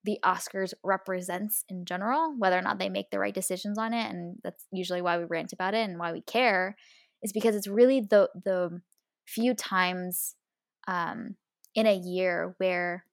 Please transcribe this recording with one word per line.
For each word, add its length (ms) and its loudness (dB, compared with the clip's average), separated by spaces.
the 180 -2
Oscars 480 -2
represents 840 -2
in 160 -8
general, 540 -2
whether 180 4
or 60 0
not 160 -2
they 100 -2
make 220 -4
the 80 -2
right 160 0
decisions 420 -4
on 160 -4
it, 180 -2
and 320 -8
that's 300 -10
usually 300 -4
why 160 2
we 60 -4
rant 280 -6
about 220 -2
it 140 0
and 100 -8
why 140 -4
we 100 -8
care, 540 2
is 100 -6
because 220 2
it's 140 -4
really 320 8
the, 300 6
the 360 0
few 260 0
times, 800 -2
um, 480 -4
in 120 4
a 80 6
year 640 -2
where 540 0